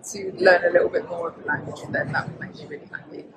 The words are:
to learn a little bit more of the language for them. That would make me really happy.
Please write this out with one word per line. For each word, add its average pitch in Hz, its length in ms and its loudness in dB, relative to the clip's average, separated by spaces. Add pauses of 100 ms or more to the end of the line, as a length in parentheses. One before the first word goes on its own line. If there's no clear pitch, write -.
(120)
to 190 240 -6
learn 180 300 6
a 170 40 6
little 175 200 6
bit 156 180 -2
more 170 220 -4
of - 100 -18
the - 80 -8
language - 320 -4
for - 100 -12
them. - 220 -2
That 156 160 -2
would - 100 -12
make 190 160 -12
me 151 120 -14
really - 260 -12
happy. - 320 -12 (120)